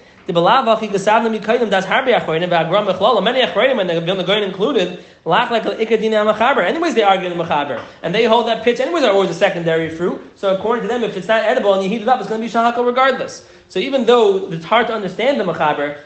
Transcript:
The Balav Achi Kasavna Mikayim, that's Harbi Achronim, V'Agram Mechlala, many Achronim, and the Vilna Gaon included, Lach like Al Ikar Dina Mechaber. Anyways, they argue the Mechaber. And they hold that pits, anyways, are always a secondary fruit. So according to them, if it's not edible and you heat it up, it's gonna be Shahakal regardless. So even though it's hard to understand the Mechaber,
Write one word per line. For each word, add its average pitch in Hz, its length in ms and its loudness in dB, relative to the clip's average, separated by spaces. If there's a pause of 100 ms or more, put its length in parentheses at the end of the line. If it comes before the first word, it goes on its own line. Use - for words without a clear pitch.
(260)
The 190 80 -6
Balav 196 320 4
Achi 220 220 0
Kasavna 214 500 0
Mikayim, 220 320 -2
that's 190 160 0
Harbi 220 340 0
Achronim, 165 300 -2
V'Agram 175 420 0
Mechlala, 202 320 2
many 247 180 0
Achronim, 233 380 0
and 185 80 -2
the 170 140 -2
Vilna 185 220 -2
Gaon 196 180 0
included, 196 640 -2 (180)
Lach 220 280 0
like 214 160 -2
Al 202 80 -4
Ikar 220 240 0
Dina 214 260 0
Mechaber. 214 380 2
Anyways, 302 320 -2
they 220 80 2
argue 185 260 2
the 175 60 -6
Mechaber. 143 480 -4 (180)
And 170 120 -4
they 226 120 2
hold 226 220 4
that 226 160 -4
pits, 240 160 0
anyways, 311 240 0
are 220 80 4
always 196 180 2
a 170 60 -4
secondary 165 600 0
fruit. 190 380 -6
So 190 220 -2
according 220 280 -2
to 196 40 -6
them, 240 160 -2
if 190 120 -4
it's 180 120 -8
not 220 160 2
edible 202 320 2
and 190 80 0
you 185 60 -2
heat 220 120 -4
it 214 60 -4
up, 247 120 2
it's 196 80 -8
gonna 220 140 -4
be 233 80 -6
Shahakal 240 380 0
regardless. 247 600 0 (220)
So - 80 -6
even 254 280 -2
though 202 460 4
it's 165 140 -8
hard 226 220 2
to 226 80 -4
understand 220 440 -2
the 214 40 -2
Mechaber, 147 600 -2